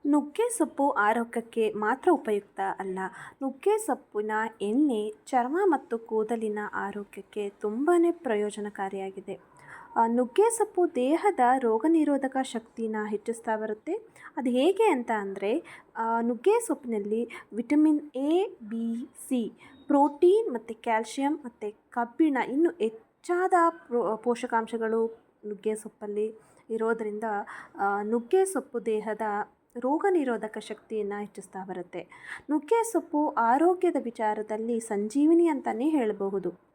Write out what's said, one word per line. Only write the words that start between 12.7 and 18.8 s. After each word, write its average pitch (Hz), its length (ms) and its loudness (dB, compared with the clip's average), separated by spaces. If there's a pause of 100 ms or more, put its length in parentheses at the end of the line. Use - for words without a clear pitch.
ಹೆಚ್ಚಿಸ್ತಾ 220 500 -4
ಬರುತ್ತೆ. 214 360 -6 (440)
ಅದು 262 120 -2
ಹೇಗೆ 311 340 4
ಅಂತ 262 280 2
ಅಂದ್ರೆ, 202 720 -4 (140)
ಆ, 226 240 0
ನುಗ್ಗೆ 294 460 2
ಸೊಪ್ಪಿನಲ್ಲಿ 226 600 -4 (240)
ವಿಟಮಿನ್ 294 600 2
ಎ, 320 340 0 (200)
ಬಿ, 226 400 -6 (200)